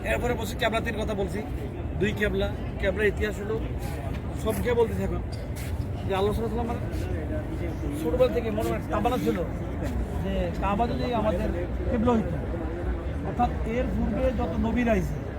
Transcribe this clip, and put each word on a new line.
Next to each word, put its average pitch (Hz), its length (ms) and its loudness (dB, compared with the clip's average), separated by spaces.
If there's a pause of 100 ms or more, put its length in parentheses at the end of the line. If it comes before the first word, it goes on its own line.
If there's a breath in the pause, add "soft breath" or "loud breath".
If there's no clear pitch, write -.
এরপরে 226 300 2
বলছি 220 220 -2
কেবলাতির 226 420 2
কথা 214 160 -2
বলছি, 190 280 -2 (580)
দুই 208 120 4
কেবলা, 202 360 2 (320)
কেবলার 202 260 4
ইতিহাস 202 340 2
হলো, 180 200 -2 (840)
সব 214 80 2 (100)
কে 240 100 2
বলতেছে 214 320 4
এখন - 160 0 (880)
যে 196 60 0
আল্লাহ 202 200 2
সাল্লাল্লাহু 233 360 0
আলাইহি 240 160 -2
ওয়াসাল্লাম - 1160 -2
ছোটবেলা 247 320 4
থেকে 226 160 0
মনে 220 180 0
একটা 226 120 0 (100)
তামান্না 240 280 2
ছিল 214 180 2 (880)
যে 190 260 0 (100)
কাবা 202 260 2
যদি 247 280 0
আমাদের 214 520 0 (240)
কিবলা 240 220 4
হইতো, - 240 2 (880)
অর্থাৎ 240 420 0
এর 247 160 0 (140)
পূর্বে 240 400 2
যত 185 220 0
নবীরা 226 320 4
আইছে 175 460 0